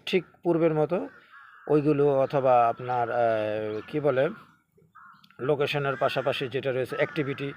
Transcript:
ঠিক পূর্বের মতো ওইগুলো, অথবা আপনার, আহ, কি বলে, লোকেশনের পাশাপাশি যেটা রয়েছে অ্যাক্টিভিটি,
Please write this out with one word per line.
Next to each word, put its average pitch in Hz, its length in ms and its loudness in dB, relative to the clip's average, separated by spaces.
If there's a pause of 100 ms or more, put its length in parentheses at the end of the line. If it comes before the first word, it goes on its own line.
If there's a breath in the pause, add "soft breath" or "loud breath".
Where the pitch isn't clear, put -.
ঠিক 185 180 0 (180)
পূর্বের 165 320 2
মতো 165 340 -2 (600 loud breath)
ওইগুলো, 147 520 4
অথবা 127 480 4
আপনার, 123 420 -2
আহ, 107 760 -2
কি 151 140 -6
বলে, 139 300 2 (1120)
লোকেশনের 139 560 -2
পাশাপাশি 135 520 -2
যেটা 131 240 -4
রয়েছে 123 240 -4
অ্যাক্টিভিটি, 143 600 -4